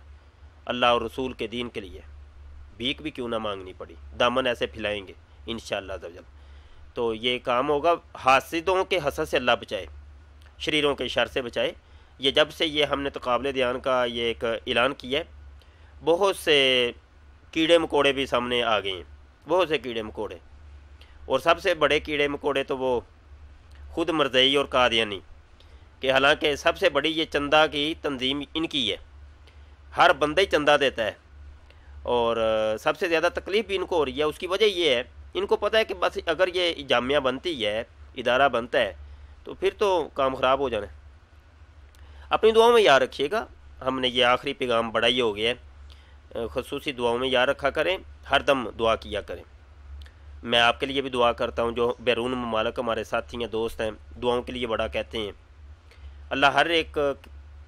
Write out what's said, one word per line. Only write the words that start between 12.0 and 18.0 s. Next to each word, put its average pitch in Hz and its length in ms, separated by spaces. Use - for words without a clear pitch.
یہ 131 120
جب 151 200
سے 170 160
یہ 147 180
ہم 139 180
نے 139 80
تقابل 131 440
دیان 127 260
کا 127 240
یہ 120 180
ایک 117 220
اعلان 120 500
کیا 131 260
ہے، 170 40
بہت 175 320
سے 131 540
کیڑے 160 280
مکوڑے 143 340